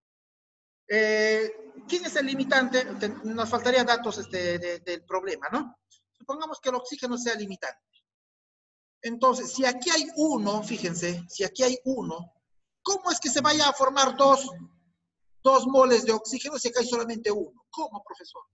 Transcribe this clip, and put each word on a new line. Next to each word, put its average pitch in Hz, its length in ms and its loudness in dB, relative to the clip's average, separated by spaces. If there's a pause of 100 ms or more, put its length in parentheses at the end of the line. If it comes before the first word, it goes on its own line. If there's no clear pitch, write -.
(880)
Eh, 214 640 2 (360)
¿quién 349 180 -2
es 311 100 -8
el 277 120 2
limitante? 262 580 2 (100)
Te-, 208 140 -4 (140)
nos 226 260 -4
faltaría 247 340 4
datos, 233 360 0
este, 180 400 -4
de-, 175 200 -6
del 175 240 -8
problema, 185 480 -6
¿no? 269 280 -6 (320)
Supongamos 302 480 -10
que 269 100 -4
el 254 60 -2
oxígeno 254 420 -6
sea 240 180 -4
limitante. 190 460 -10 (1200)
Entonces, 240 500 0
si 262 140 -2
aquí 254 240 -2
hay 320 260 2
uno, 214 480 0
fíjense, 175 640 -6
si - 160 -6
aquí 190 200 -2
hay 254 220 2
uno, 175 480 -4 (500)
¿cómo 381 280 -2
es 311 80 -2
que 294 100 -4
se 285 120 2
vaya 294 260 4
a 277 60 4
formar 269 420 2
dos, - 340 6 (920)
dos 262 240 6
moles 254 380 6
de 220 60 4
oxígeno 262 460 -4
si 247 100 -4
acá 247 140 0
hay 233 60 -2
solamente 233 440 -2
uno? - 380 -6
¿Cómo, 294 340 -8
profesor? - 400 -20 (100)